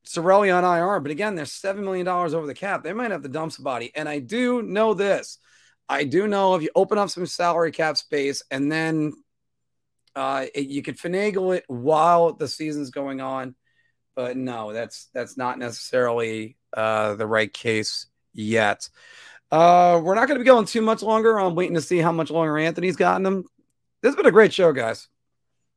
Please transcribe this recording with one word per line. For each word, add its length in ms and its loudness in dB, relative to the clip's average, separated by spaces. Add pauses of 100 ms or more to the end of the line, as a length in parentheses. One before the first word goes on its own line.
Cirelli 480 4
on 80 4
I 160 4
R, 220 0
but 100 -6
again, 240 -4
they're 100 -8
seven 380 -8
million 220 -4
dollars 280 -2
over 140 -4
the 60 -8
cap. 280 -6
They 120 -8
might 180 -6
have 120 -8
to 60 -12
dump 220 -8
somebody. 420 -8
And 140 -8
I 120 -6
do 420 -2
know 320 0
this. 440 -2 (520)
I 160 -2
do 220 0
know 280 2
if 60 0
you 140 -4
open 220 2
up 120 0
some 160 -8
salary 480 0
cap 240 -2
space 520 -4
and 220 -2
then, 400 -2 (1040)
uh, 300 -4 (100)
it, 120 -6
you 140 -8
could 160 -10
finagle 600 -2
it 100 -8
while 640 4
the 160 -6
season's 420 -8
going 300 -8
on. 340 -8 (600)
But 220 -6
no, 340 -8
that's, 420 -12
that's 220 -8
not 240 -4
necessarily, 960 -2 (160)
uh, 440 0
the 120 -4
right 240 0
case 560 -4 (260)
yet. 560 0 (640)
Uh, 520 6
we're 120 2
not 120 2
gonna 120 0
be 60 -2
going 200 8
too 160 -2
much 200 0
longer. 380 2
I'm 160 0
waiting 200 -2
to 60 0
see 160 0
how 140 2
much 180 -2
longer 280 0
Anthony's 380 -2
gotten 280 2
them. 200 -2 (580)
This 80 4
has 60 -4
been 100 4
a 60 8
great 220 8
show, 180 4
guys. 360 -4 (680)